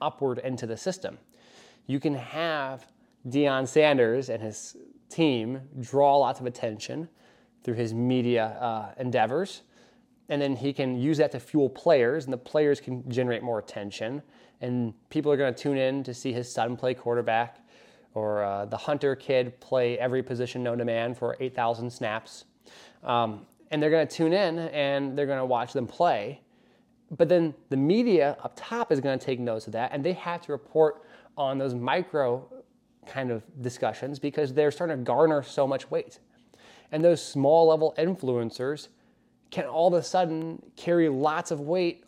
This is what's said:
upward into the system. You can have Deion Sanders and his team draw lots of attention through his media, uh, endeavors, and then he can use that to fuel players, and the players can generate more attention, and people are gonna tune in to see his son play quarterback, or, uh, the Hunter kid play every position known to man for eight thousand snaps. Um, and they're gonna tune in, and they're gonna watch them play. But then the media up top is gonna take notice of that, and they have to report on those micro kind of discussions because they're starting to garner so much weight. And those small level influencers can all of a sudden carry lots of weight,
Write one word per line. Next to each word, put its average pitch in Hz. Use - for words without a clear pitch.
upward 139
into 127
the 110
system. -
You 135
can 147
have 135
Deion 135
Sanders 131
and 113
his -
team 135
draw 139
lots 127
of 127
attention 123
through 120
his 113
media, 120
uh, 110
endeavors, 127
and 143
then 139
he 135
can 131
use 139
that 151
to 131
fuel 139
players, 139
and 131
the 123
players 147
can 127
generate 120
more 117
attention, 110
and 123
people 147
are 143
gonna 135
tune 139
in 135
to 127
see 123
his 120
son 120
play 127
quarterback, 120
or, 107
uh, 101
the 107
Hunter 139
kid 127
play 123
every 127
position 123
known 120
to 120
man 117
for 120
eight 127
thousand 117
snaps. 113
Um, 117
and 151
they're 151
gonna 156
tune 160
in, 175
and 139
they're 143
gonna 135
watch 123
them 127
play. 135
But 156
then 165
the 135
media 165
up -
top -
is 143
gonna 135
take 127
notice 113
of 110
that, 117
and 143
they 180
have 175
to 147
report 156
on 139
those 135
micro 131
kind 131
of 113
discussions 127
because 143
they're 147
starting 160
to 127
garner 147
so -
much 135
weight. -
And 156
those 170
small 156
level 156
influencers 131
can 170
all 156
of 180
a 165
sudden 165
carry 170
lots 151
of 147
weight, 170